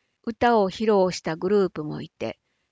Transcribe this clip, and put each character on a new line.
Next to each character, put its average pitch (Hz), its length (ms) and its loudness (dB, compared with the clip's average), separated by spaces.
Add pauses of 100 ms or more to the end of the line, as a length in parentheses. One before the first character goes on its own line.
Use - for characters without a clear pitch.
(220)
歌 233 380 2
を 190 100 2
披 220 160 -6
露 196 240 4
し - 120 -8
た 165 120 -4
グ 175 140 -4
ル 202 180 2
ー 175 40 -4
プ 156 120 -10
も 151 200 -10
い 160 60 -14
て、 - 300 -8 (340)